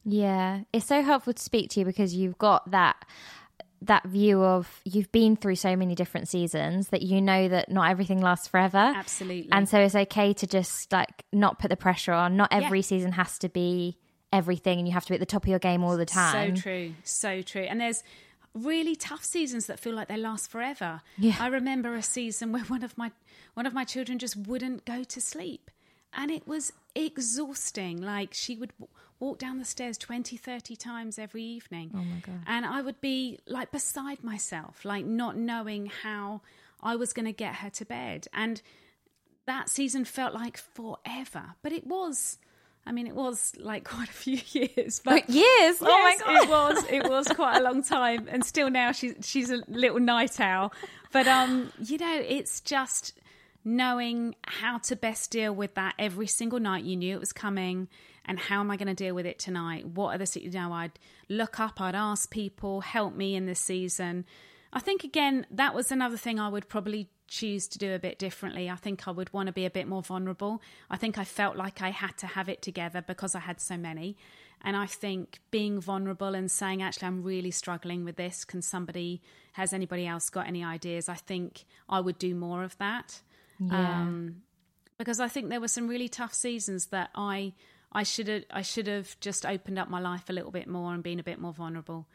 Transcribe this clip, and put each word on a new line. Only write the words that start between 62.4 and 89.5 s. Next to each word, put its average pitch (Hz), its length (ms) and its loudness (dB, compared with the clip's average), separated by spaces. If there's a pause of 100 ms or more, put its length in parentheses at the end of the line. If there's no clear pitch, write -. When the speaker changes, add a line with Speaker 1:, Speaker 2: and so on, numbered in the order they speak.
Speaker 2:
"Help 208 340 -2
me 196 220 -2
in 190 100 -2
this 180 140 -4
season." 180 640 -4 (480)
I 254 80 -4
think, 392 240 -2
again, 277 460 0
that 262 240 0
was 247 180 -2
another 247 240 0
thing 226 240 -4
I 208 80 -2
would 202 200 -6
probably 208 400 -4 (180)
choose 202 420 -6
to - 100 -12
do 196 160 -4
a 185 40 -4
bit - 200 -8
differently. 180 500 -8
I 180 80 -6
think 196 320 -8
I - 40 -4
would 180 200 -6
wanna 196 200 0
be 185 140 -2
a 170 40 -4
bit 185 180 -4
more 190 140 -4
vulnerable. 185 600 -4 (280)
I 185 60 -4
think 220 220 -4
I 196 60 -6
felt - 320 -2
like 190 260 -8
I 185 80 -2
had 190 280 -6
to - 80 -10
have 185 220 -4
it - 120 -6
together 175 460 -6
because 185 280 -6
I 175 60 -6
had 175 200 -10
so - 160 -6
many. 170 400 -8 (460)
And 196 140 -2
I 202 100 -2
think 190 540 -8 (100)
being 208 300 0
vulnerable 196 540 -4
and 190 160 -4
saying, 190 320 -2
"Actually, 190 260 -6
I'm 185 140 -4
really 185 280 -4
struggling 175 540 -6
with 170 120 -10
this. 180 280 -8
Can 180 180 -10
somebody, 175 580 -6 (320)
has 190 220 -4
anybody 180 320 -4
else 170 240 -6
got 185 160 -6
any 175 180 -6
ideas?" 170 460 -6
I 175 40 -10
think 180 500 -8 (240)
I 190 120 0
would 180 180 -2
do 180 160 -2
more 175 280 -6
of 185 160 -10
that. 214 420 -6 (400)
Speaker 1:
Yeah. 180 400 0
Speaker 2:
Um, 170 420 -6 (560)
because 233 220 -4
I 247 80 0
think 233 220 -6
there 240 100 -4
were 233 80 -4
some 233 180 -2
really 247 220 -4
tough 240 260 -8
seasons 214 520 -4
that 185 280 -6
I, 196 380 -4 (400)
I 208 100 -2
should 202 240 -4
have, 214 240 -4
I - 120 -6
should 208 260 -6
have 202 320 -8
just - 260 -6
opened 190 320 -6